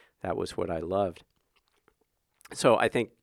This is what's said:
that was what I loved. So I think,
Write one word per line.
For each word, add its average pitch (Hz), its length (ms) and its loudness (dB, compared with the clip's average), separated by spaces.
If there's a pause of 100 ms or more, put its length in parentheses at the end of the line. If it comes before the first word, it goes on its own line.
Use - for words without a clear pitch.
(240)
that 87 120 -4
was - 220 -6
what 90 140 -4
I 82 80 -2
loved. 90 420 -2 (1300)
So 123 200 4
I 113 120 4
think, 117 240 -2 (120)